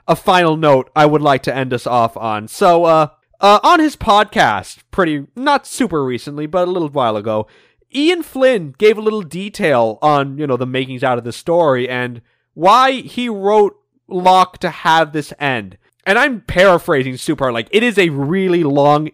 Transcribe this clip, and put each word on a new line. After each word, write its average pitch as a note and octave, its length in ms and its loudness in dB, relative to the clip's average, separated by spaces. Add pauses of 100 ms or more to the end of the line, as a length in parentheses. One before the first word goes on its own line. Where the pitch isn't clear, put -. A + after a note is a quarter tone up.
a E3+ 80 0
final F3 440 2
note C#3+ 360 2
I D3+ 120 4
would D3 160 2
like C#3 220 2
to B2+ 120 -4
end C3 160 -4
us A#2+ 140 -6
off A#2+ 320 0
on. G#2+ 280 -6
So, E3+ 380 2
uh, D#3+ 240 4 (320)
uh, G3 220 6
on E4 180 4
his D#4 160 0
podcast, F3 840 0 (100)
pretty, D3+ 440 -2
not C4+ 320 0
super E3 380 -4
recently, C#3+ 420 -8
but F3+ 220 -2
a - 20 -4
little E3+ 200 -4
while B2 260 0
ago, G#2+ 300 -4 (480)
Ian D#4+ 280 0
Flynn B3 540 -2
gave G#3+ 220 2
a A3 40 -10
little G#3+ 200 -4
detail D#3 800 -2
on, C#3 340 0
you D3+ 100 -6
know, B2+ 120 -2
the B2+ 80 -6
makings B2+ 360 -8
out B2+ 140 0
of A#2 80 -8
the A#2 80 -8
story C#3+ 560 0
and B2 320 -8 (320)
why A#3+ 400 4
he B3 380 -8
wrote G3+ 440 0 (320)
Locke F#3 520 2
to F3+ 100 -4
have D#3+ 440 0
this D3+ 280 -8
end. A2+ 380 -6 (260)
And G3 140 0
I'm B3+ 240 -2
paraphrasing E3 760 0
super C#3+ 280 -6
hard. B2+ 100 -2
Like, A#2 160 -6
it G#3+ 120 0
is A#3+ 140 -2
a F3+ 140 2
really F3 540 -2
long, C#3+ 500 2